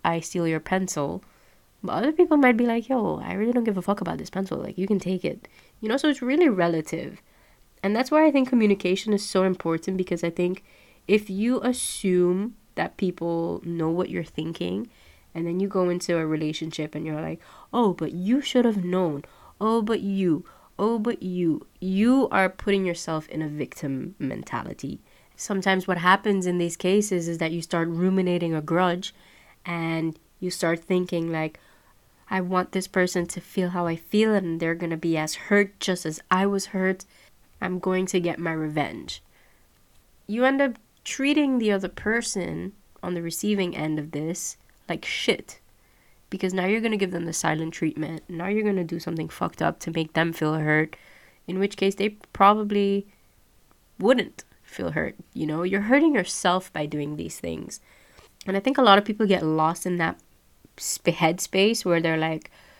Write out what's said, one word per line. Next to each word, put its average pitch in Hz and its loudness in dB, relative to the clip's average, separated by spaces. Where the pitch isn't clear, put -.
I 170 0
steal 170 -2
your 160 0
pencil, 180 -4
but 190 -4
other 220 2
people 320 6
might 254 6
be 240 2
like, 226 0
"Yo, 202 0
I 175 -8
really 214 0
don't 240 2
give 214 0
a 180 -4
fuck 202 0
about 170 -4
this 160 -12
pencil. 190 -4
Like, - -10
you 190 -2
can 202 2
take 185 -4
it." - -6
You 214 -4
know, 247 2
so 302 2
it's 285 2
really 285 4
relative. 165 0
And 202 0
that's 254 0
why 311 6
I 302 8
think 269 4
communication 208 2
is 202 0
so 185 2
important, 185 0
because 180 -2
I 170 0
think 180 -2
if 208 2
you 220 0
assume 190 0
that 170 -4
people 170 -2
know 165 -2
what 175 -2
you're - -6
thinking, 175 -6
and 170 -4
then 170 -2
you 196 0
go 185 0
into 175 -2
a 160 -2
relationship 156 -4
and 147 -6
you're 156 -6
like, 160 -8
"Oh, 220 2
but 160 -6
you 196 0
should 247 2
have 208 0
known. 175 0
Oh, 226 0
but 220 -2
you. 190 0
Oh, 226 2
but 226 -2
you." 180 -2
You 220 4
are 190 4
putting 196 0
yourself 165 -4
in 156 -4
a 156 -2
victim 147 -6
mentality. - -8
Sometimes 190 0
what 180 0
happens 190 2
in 180 0
these 170 -2
cases 185 2
is 170 -4
that 160 -2
you 170 -4
start 165 -2
ruminating 175 2
a 156 0
grudge, 175 0
and 165 -4
you 180 -6
start 170 -2
thinking, 175 -2
like, 160 -4
"I 185 0
want 180 0
this 185 -2
person 180 2
to - -10
feel 180 -2
how 175 -2
I 165 -2
feel, 214 2
and 170 0
they're 165 0
gonna 165 -4
be 165 0
as 156 -4
hurt 202 2
just 180 -2
as 156 -6
I 190 6
was 196 0
hurt. 190 -2
I'm 180 -4
going 185 0
to 190 0
get 170 -2
my 165 -4
revenge." 151 -4
You 233 0
end 269 4
up 254 0
treating 277 2
the 214 2
other 190 0
person 190 -4
on 180 -6
the 175 -4
receiving 185 -2
end 156 -2
of 151 -6
this 156 -6
like 175 -6
shit, - -4
because 185 -4
now 185 0
you're 214 2
gonna 220 0
give 190 0
them 170 -4
the 165 -6
silent 160 -2
treatment. 156 -4
Now 175 -6
you're 214 0
gonna 196 2
do 170 -6
something 165 -6
fucked - -4
up 160 0
to 165 -8
make 160 -2
them 165 0
feel 156 0
hurt, 156 2
in 185 -4
which 202 -2
case 196 2
they 214 -2
probably 202 4
wouldn't 226 2
feel - -6
hurt, - -2
you 156 -4
know? 156 -2
You're 190 0
hurting 285 4
yourself 185 0
by 156 -4
doing 147 -6
these 165 -10
things. - -8
And 190 -2
I - -2
think 262 0
a 277 6
lot 202 10
of 208 4
people 214 0
get 190 2
lost 156 0
in 180 -2
that 165 -2
sp-, - -2
headspace 190 2
where 170 4
they're 160 2
like, 160 -2